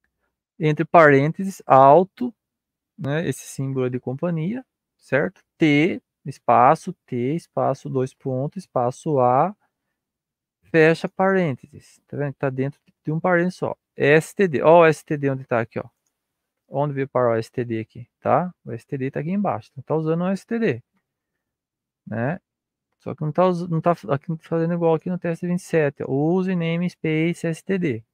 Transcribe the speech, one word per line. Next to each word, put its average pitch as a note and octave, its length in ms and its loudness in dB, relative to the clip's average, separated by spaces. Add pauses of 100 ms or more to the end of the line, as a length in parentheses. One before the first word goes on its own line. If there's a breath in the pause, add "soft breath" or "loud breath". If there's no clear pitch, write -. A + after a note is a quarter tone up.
(600)
entre D3+ 240 -2
parênteses, D#3 800 4
alto, C#3 720 6 (600)
né? D3+ 280 -4
Esse - 220 -6
símbolo C3+ 420 -4
de B2+ 80 -6
companhia, E3+ 680 -6 (320)
certo? D#3 440 -4 (160)
T, D3+ 440 2 (240)
espaço, C3 680 2 (120)
T, B2+ 300 -4
espaço, C3 540 -6
dois C3 240 -4
pontos, C#3 500 -8
espaço C3 560 -4
A, C3 340 2 (1080)
fecha E3 480 2
parênteses. F#3+ 1000 -4
Tá - 80 -14
vendo? C#3 200 -6
Tá C#3 140 -4
dentro C3 300 -6 (240)
de D#3 80 -6
um D#3+ 80 -4
parênteses F3+ 360 0
só. - 200 -8 (180)
S D3+ 400 2
T G3+ 140 0
D. C#3+ 140 -2
Ó E3 180 6
o E3 60 8
S D#3 180 2
T D#3 140 -6
D C#3 120 -4
onde C3+ 140 -6
tá A#2+ 160 -2
aqui, - 200 -6
ó. - 40 -8 (840)
Onde D3 240 -4
veio C3+ 160 -6
parar B2 220 0
o A2+ 40 0
S A2+ 160 -6
T B2 140 -6
D A2+ 160 -6
aqui, A#2+ 260 -18 (140)
tá? D3+ 420 0
O C3+ 80 -16
S A#2 160 -14
T C#3+ 100 -8
D C3+ 140 -6
tá - 80 -8
aqui D#3 120 -6
embaixo. F3 420 -4
Então, C3 100 -18
tá C#3+ 120 -6
usando D#3+ 260 -2
o F3+ 80 -4
S G3 180 -6
T A#3 100 -6
D. E3 240 -4 (1300)
Né? A#2+ 320 -6 (600)
Só - 140 -10
que - 80 -12
não D3+ 120 -4
tá F3 120 2
us-, F3+ 220 -2
não D#3+ 140 -4
tá F3 100 0
f-, E3+ 180 -6
aqui C#3+ 280 -4
fazendo E3 360 -4
igual E3 220 0
aqui D#3+ 140 -6
no F3+ 100 -6
teste E3+ 260 -6
vinte F3 140 -2
e - 40 -18
sete, D3+ 400 -2
ó. - 60 -8
Use F3+ 460 0
namespace E3 880 -4
S E3 160 -6
T G3 160 -4
D. C3 260 -4 (100)